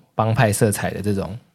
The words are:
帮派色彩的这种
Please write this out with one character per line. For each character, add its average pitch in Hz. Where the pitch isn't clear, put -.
帮 110
派 110
色 107
彩 90
的 87
这 101
种 92